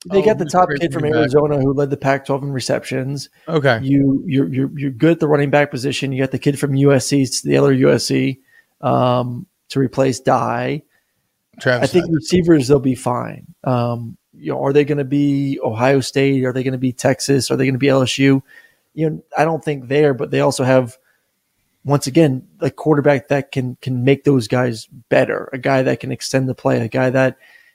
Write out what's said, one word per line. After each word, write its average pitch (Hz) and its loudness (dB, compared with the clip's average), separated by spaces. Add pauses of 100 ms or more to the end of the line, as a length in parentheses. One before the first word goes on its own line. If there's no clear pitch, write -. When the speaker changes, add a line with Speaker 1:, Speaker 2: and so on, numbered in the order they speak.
Speaker 1:
They 185 -2
Speaker 2:
oh, 196 4
Speaker 1:
got 220 2
the 170 -4
Speaker 2:
who's 147 -6
Speaker 1:
top 180 4
Speaker 2:
great 147 -4
Speaker 1:
kid 170 -2
from - -2
Speaker 2:
running 151 0
back? 156 2 (140)
Speaker 1:
Arizona 147 2
who 135 2
led 143 -2
the 135 -4
Pac-twelve 139 -2
in 143 -6
receptions. 131 -6 (180)
Speaker 2:
Okay. 135 2
Speaker 1:
You, 135 2
you're, 139 0
you're, 135 -4
you're 139 -6
good 147 2
at 165 -2
the 156 0
running 143 2
back 143 2
position. 135 -4
You 131 -2
got 135 -2
the 131 -4
kid 143 0
from 139 -2
U 139 6
S 131 2
C, 139 2
it's - -2
the 143 0
other 139 4
U 135 4
S 131 2
C, 131 -2 (420)
um, 123 0 (240)
to 135 -2
replace 135 -2
Dye. 127 -2 (760)
Speaker 2:
Travis 127 2
Speaker 1:
I - -10
think 170 2
Speaker 2:
Hunter. 165 0
Speaker 1:
receivers, 160 2
they'll 139 4
be 131 0
fine. 120 -6 (180)
Um, 120 -4 (200)
you 151 -8
know, 131 -6
are 139 0
they 147 6
gonna 143 -2
be 139 -2
Ohio 127 2
State? 135 0
Are 127 -2
they 131 -4
gonna 131 -4
be 127 -2
Texas? 135 0
Are 131 0
they 131 0
gonna 131 0
be 135 2
L 135 4
S 127 -2
U? 135 4 (500)
You 156 -4
know, 160 -8 (120)
I 147 2
don't 160 -4
think 139 -6
they 147 2
are, 143 4
but 139 -6
they 135 0
also 139 0
have, 127 2 (880)
once 139 0
again, 139 2 (140)
a 135 -2
quarterback 143 0
that 143 -2
can, 127 -6
can 127 -4
make 135 2
those 135 2
guys 123 -2 (220)
better, 131 0
a 131 -10
guy 135 0
that 131 -2
can 127 -8
extend 131 -4
the 123 -6
play, 127 0
a 113 -4
guy 131 0
that 131 0 (360)